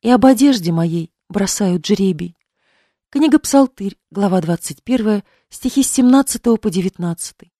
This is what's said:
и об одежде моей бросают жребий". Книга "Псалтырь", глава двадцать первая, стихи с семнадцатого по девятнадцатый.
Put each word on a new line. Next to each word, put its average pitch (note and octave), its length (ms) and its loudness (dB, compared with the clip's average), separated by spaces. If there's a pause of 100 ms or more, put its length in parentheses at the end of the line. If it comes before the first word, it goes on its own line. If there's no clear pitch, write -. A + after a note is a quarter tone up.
и A3 80 -2
об B3 160 4
одежде B3+ 480 2
моей E3 400 -4 (160)
бросают F#3+ 560 -4
жребий". F#3 500 -2 (760)
Книга D4 300 2
"Псалтырь", B3+ 580 -2 (140)
глава F#3+ 300 0
двадцать D#3+ 420 -6
первая, G#3+ 400 -2 (260)
стихи - 320 -4
с - 80 0
семнадцатого B3 680 2
по A3 120 -4
девятнадцатый. F3 880 -8